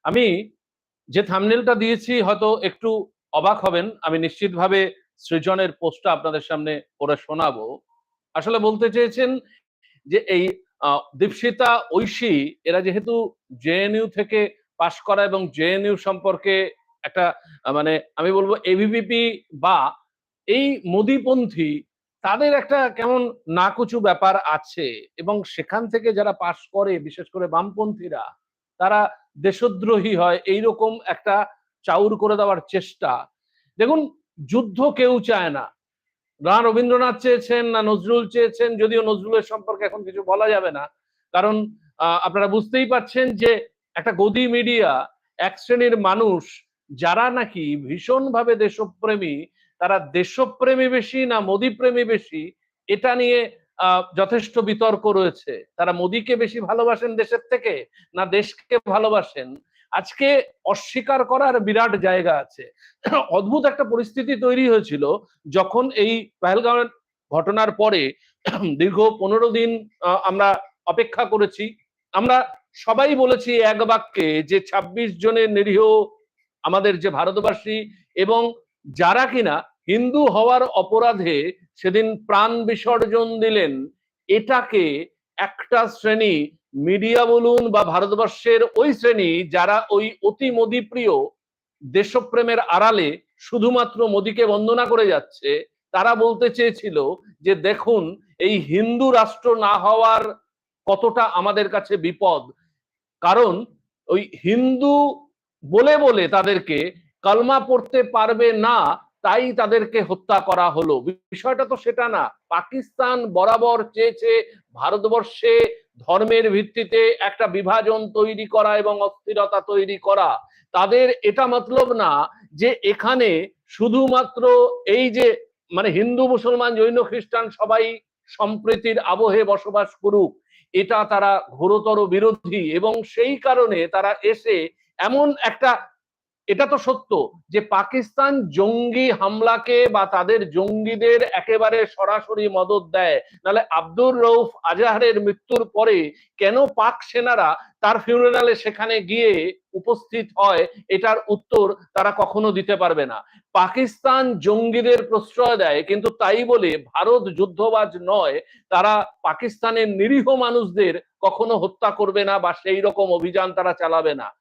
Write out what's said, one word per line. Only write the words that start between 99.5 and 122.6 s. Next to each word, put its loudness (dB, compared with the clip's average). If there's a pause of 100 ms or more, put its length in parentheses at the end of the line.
না 2
হওয়ার 2 (520)
কতটা 0
আমাদের 0
কাছে -4
বিপদ, -2 (800)
কারণ 4 (440)
ওই -2 (140)
হিন্দু 0 (400)
বলে 4
বলে 4
তাদেরকে 0 (300)
কলমা 4
পড়তে 0
পারবে 2
না, 2 (440)
তাই 0
তাদেরকে 0
হত্যা -2
করা 0
হলো। -2
বিষয়টা -6
তো -4
সেটা -4
না, -2 (180)
পাকিস্তান -4
বরাবর 2 (100)
চেয়েছে 0 (140)
ভারতবর্ষে 0 (380)
ধর্মের 2
ভিত্তিতে 2
একটা -2
বিভাজন 0
তৈরি -2
করা 2
এবং 0
অস্থিরতা -2
তৈরি -2
করা। 0 (340)
তাদের 4
এটা 2
মতলব 0
না 0 (240)
যে 0